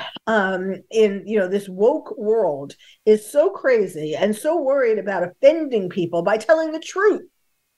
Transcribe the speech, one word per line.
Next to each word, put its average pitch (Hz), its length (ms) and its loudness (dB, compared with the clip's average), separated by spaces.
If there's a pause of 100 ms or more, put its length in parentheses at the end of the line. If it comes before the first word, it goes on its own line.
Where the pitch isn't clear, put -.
(260)
Um, 190 500 0 (140)
in, 202 360 2
you 214 120 0
know, 185 100 2
this 196 200 -4
woke 220 480 0
world 185 580 -2 (300)
is 214 260 4
so 302 200 2
crazy 185 640 -2
and 190 200 0
so 311 260 -2
worried 262 380 0
about 190 240 -4
offending 254 680 2
people 170 340 -4
by 196 160 2
telling 320 340 0
the 320 80 -6
truth. 381 420 0 (560)